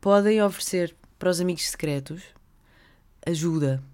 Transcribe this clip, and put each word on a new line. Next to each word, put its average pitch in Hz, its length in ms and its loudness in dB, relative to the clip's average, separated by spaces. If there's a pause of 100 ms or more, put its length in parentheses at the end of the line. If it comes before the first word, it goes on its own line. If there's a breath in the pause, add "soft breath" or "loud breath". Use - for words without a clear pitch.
podem 202 380 4
oferecer 180 520 -2 (240)
para 180 120 0
os 175 100 0
amigos 180 260 -2
secretos 151 560 -6 (1040 soft breath)
ajuda. 156 560 0 (120)